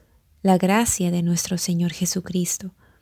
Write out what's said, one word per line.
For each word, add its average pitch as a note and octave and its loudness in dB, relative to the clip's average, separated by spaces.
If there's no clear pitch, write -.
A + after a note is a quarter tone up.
la F#3+ 6
gracia F#3+ 2
de F3 0
nuestro F3 0
Señor F3 0
Jesucristo, F3+ -4